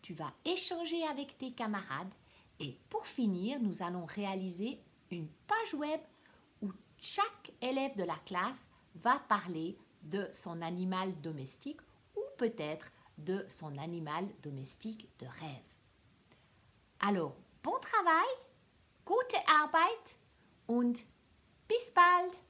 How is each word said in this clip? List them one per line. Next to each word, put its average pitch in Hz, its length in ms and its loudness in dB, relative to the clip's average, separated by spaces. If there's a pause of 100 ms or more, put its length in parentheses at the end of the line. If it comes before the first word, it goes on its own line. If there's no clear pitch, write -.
Tu - 120 -12
vas 151 200 -6 (120)
échanger 339 580 0
avec 277 340 -4
tes 262 140 -8
camarades. 196 640 -4 (460)
Et 143 180 -8 (120)
pour - 180 -4
finir, 214 540 0
nous 190 220 0
allons 175 220 -4
réaliser 190 720 -4 (320)
une 165 160 -6 (200)
page 440 280 0
web 302 260 -2 (600)
où 196 100 -4 (260)
chaque - 640 -4
élève 269 340 0
de 196 80 -2
la 165 220 -2
classe 196 440 -4 (260)
va 262 240 2 (100)
parler 180 480 0 (240)
de 185 300 -2
son 165 300 -6
animal 185 600 0
domestique 156 600 -8 (340)
ou 403 60 -2 (160)
peut-être 160 520 -2 (280)
de 180 300 -4
son 147 300 -10
animal 160 500 -4 (140)
domestique 147 680 -10 (120)
de 123 60 -12
rêve. 131 480 -12 (1300)
Alors, 175 360 2 (260)
bon 370 200 0
travail, 349 460 4 (760)
gute 494 300 2 (120)
Arbeit 320 680 4 (520)
und 240 260 4 (720)
bis 480 260 0
bald. 359 400 8 (160)